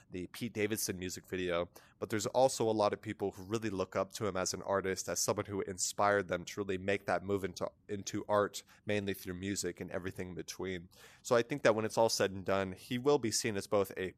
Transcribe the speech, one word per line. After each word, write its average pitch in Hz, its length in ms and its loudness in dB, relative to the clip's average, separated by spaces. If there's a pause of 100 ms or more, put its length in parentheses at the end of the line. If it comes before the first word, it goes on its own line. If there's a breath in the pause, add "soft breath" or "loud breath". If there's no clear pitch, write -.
(100 loud breath)
the 95 220 -6
Pete 113 200 -6
Davidson 107 460 -2
music 90 280 -6
video, 87 440 0 (280 loud breath)
but 101 120 -8
there's 107 160 0
also 127 420 4
a 110 40 4
lot 104 200 4
of 98 80 -2
people 101 300 -4
who 95 140 -10
really 110 260 -2
look 95 260 -2
up 95 180 0
to 110 120 -2
him 92 100 -2
as 92 160 0
an 95 140 -6
artist, 95 420 0
as 87 120 -2
someone 104 260 0
who 98 160 -2
inspired 101 640 2
them 87 160 -2
to - 160 -6
really 98 160 -2
make 98 300 0
that 90 180 0
move 98 200 0
into, 90 220 -4 (220)
into 101 400 -6
art, 104 340 2 (220 soft breath)
mainly 101 300 0
through 92 200 -8
music 92 460 -4
and 87 100 -10
everything 92 400 -6
in 87 40 -10
between. 90 540 -6 (340 loud breath)
So - 120 2
I 120 80 6
think 143 200 -6
that 117 120 8
when 110 120 0
it's - 100 -6
all 113 140 6
said 98 200 2
and 95 140 -8
done, 95 320 0
he 123 220 -6
will 143 200 4
be 120 120 -2
seen 107 260 0
as 98 100 -4
both 98 300 2
a 92 220 -4